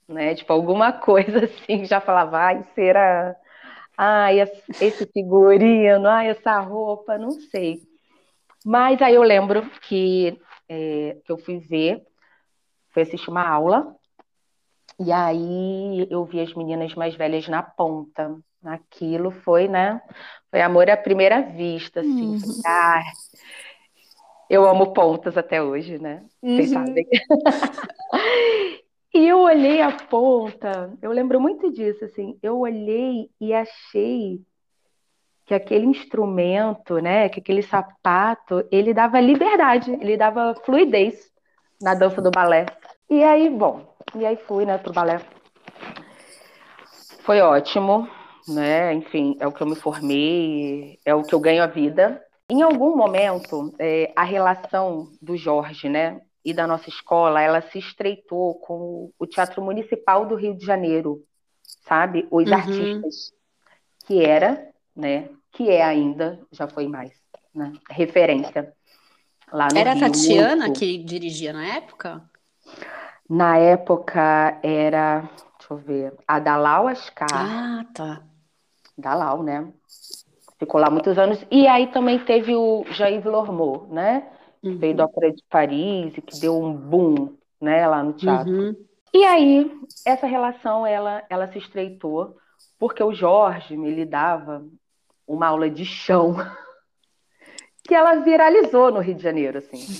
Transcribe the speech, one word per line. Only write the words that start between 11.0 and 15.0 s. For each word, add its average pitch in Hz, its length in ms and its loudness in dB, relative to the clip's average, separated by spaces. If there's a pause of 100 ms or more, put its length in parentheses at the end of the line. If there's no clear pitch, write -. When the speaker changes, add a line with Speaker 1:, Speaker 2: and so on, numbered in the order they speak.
Speaker 1:
que - 60 -8
eu 160 60 -8
fui 175 220 -12
ver, 160 440 -4 (880)
fui 165 120 2
assistir 165 260 -10
uma 175 180 -2
aula, 175 480 0 (1040)
e 175 120 -4